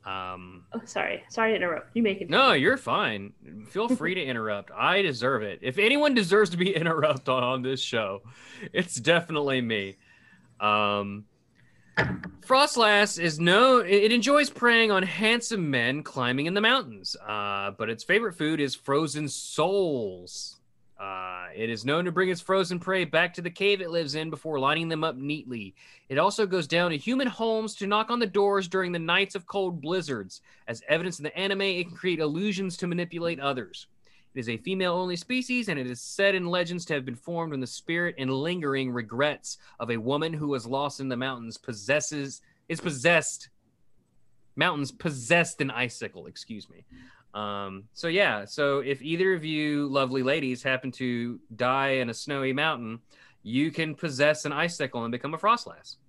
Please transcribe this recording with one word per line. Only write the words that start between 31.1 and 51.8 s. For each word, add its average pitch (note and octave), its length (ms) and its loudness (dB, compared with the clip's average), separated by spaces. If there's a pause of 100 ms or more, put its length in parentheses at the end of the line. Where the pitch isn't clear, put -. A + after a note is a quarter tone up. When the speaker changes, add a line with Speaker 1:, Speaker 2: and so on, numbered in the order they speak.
Speaker 1:
in C#3+ 40 -12
the D3 160 -8
anime, G3 240 0
it F3+ 260 -2
can E3+ 80 -16
create F3+ 220 -2
illusions F3+ 580 -2
to F#3 100 -6
manipulate E3+ 540 -4
others. B2+ 460 -4 (480)
It C3+ 60 -6
is A#2 100 -4
a A2+ 80 -2
female-only F3+ 580 -2
species, B3 540 -2
and D3 100 -2
it B2+ 60 -4
is B2 160 -8
said G3 320 2
in F3+ 160 0
legends F3 360 -2
to D#3+ 80 -2
have C3+ 120 -2
been B2 100 -8
formed E3 360 -6
when C3+ 80 -4
the B2 60 -6
spirit E3+ 520 -4
and C3 120 -2
lingering C#3 600 0
regrets A#2+ 640 -2 (240)
of A#2 100 -4
a A#2 60 0
woman C#3+ 380 -2
who D3+ 140 -4
was B2 180 -2
lost C3+ 340 -4
in C3+ 80 -6
the B2+ 80 -4
mountains A#2+ 400 -6
possesses, C#3 840 -8 (260)
is E3 100 -6
possessed, D#3 720 0 (1040)
mountains D3 380 0
possessed D#3 720 0
an C3+ 80 -2
icicle, A2 560 -6
excuse F#2+ 420 -14
me. F2+ 160 -20 (480)
Um, G2+ 600 -6
so - 160 -6
yeah, D#3+ 360 2
so C#3+ 360 0
if C3 220 -4
either E3+ 320 2
of D#3+ 100 -4
you D3+ 420 0
lovely C3+ 380 2
ladies C3 400 0
happen C3 280 0
to A#2+ 460 -4 (160)
die C3 360 2